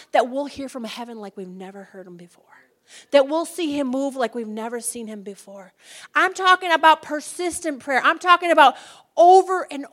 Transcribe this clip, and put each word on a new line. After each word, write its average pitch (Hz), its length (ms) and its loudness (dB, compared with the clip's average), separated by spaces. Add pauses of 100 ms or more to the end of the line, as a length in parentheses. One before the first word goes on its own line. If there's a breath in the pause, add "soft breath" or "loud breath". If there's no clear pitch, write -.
(120)
that 254 160 2
we'll 269 200 -6
hear 269 200 -12
from 254 160 -14
heaven 233 340 -14
like 202 200 -16
we've 190 100 -12
never 190 360 -18
heard 185 240 -20
him 175 100 -20
before. 170 260 -20 (680 loud breath)
That 277 180 2
we'll 320 160 -2
see 302 340 -6
him 277 80 -4
move 269 300 -6
like 240 180 -4
we've 226 140 -10
never 226 320 -10
seen 226 260 -12
him 214 160 -16
before. 196 480 -20 (420 loud breath)
I'm 359 200 0
talking 370 400 2
about 311 300 4
persistent 302 760 -8
prayer. 262 240 -2
I'm 320 160 0
talking 349 320 2
about 302 240 6 (400 loud breath)
over 370 560 6
and 285 220 -10